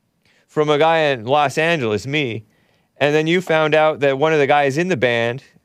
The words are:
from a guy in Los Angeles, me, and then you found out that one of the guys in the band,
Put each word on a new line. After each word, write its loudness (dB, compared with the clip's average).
from -2
a 2
guy 2
in -6
Los 0
Angeles, -2
me, -6
and 0
then 0
you 0
found 0
out 2
that 0
one 0
of 0
the 2
guys 2
in -2
the 0
band, -2